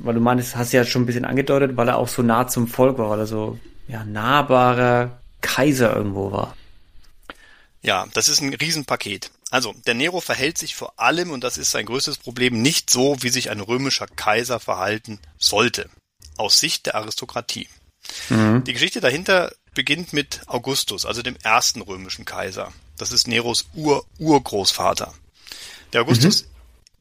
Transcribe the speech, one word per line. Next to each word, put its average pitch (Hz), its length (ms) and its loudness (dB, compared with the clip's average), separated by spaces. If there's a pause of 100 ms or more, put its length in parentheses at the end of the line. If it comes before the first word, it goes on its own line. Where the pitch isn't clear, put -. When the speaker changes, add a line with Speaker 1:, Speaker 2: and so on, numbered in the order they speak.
Speaker 1:
weil 117 140 0
du 117 60 4
meinst, 123 360 2
hast 120 160 -2
ja 123 120 6
schon 123 180 0
ein 120 40 2
bisschen 123 180 -2
angedeutet, 139 520 2
weil 120 120 2
er 123 80 2
auch 120 120 2
so - 140 -2
nah 117 260 4
zum 117 180 0
Volk 127 320 4
war, 110 100 0
weil 107 120 0
er 107 60 -2
so, 110 320 -4 (280)
ja, 113 180 -10
nahbarer 123 1120 4 (240)
Kaiser 131 520 2
irgendwo 98 380 -2
war? - 240 -4 (1300)
Speaker 2:
Ja, 101 320 0
das 110 140 2
ist 147 120 2
ein 139 140 -4
Riesenpaket. 143 760 -4 (200)
Also, 123 240 -4 (120)
der 120 80 2
Nero 165 260 -2
verhält 135 360 -2
sich - 200 -8
vor - 220 -12
allem, 160 320 2
und 131 120 -8
das 123 160 -6
ist 139 140 -2
sein 123 140 -4
größtes 135 320 -4
Problem, 123 440 0
nicht - 280 0
so, 135 320 4
wie 123 60 -2
sich 120 220 -2
ein 104 100 -6
römischer 123 460 -2
Kaiser 117 540 -2
verhalten 104 580 -4 (200)
sollte, 107 520 2 (460)
aus - 240 2
Sicht - 260 -4
der - 80 -2
Aristokratie. 110 760 -8 (600)
Speaker 1:
Mhm. 113 340 4
Speaker 2:
Die 131 80 -4
Geschichte 151 280 0
dahinter 170 520 2 (220)
beginnt 147 380 -2
mit 147 340 -4
Augustus, 123 600 -4
also 113 160 -6
dem 123 200 -6
ersten 113 400 2
römischen 92 420 -12
Kaiser. 95 480 -8 (260)
Das 104 120 -6
ist 123 160 2
Neros 117 480 0
Ur-Urgroßvater. 135 1400 0 (800)
Der 120 100 4
Augustus 135 420 4
Speaker 1:
Mhm. - 40 -20 (520)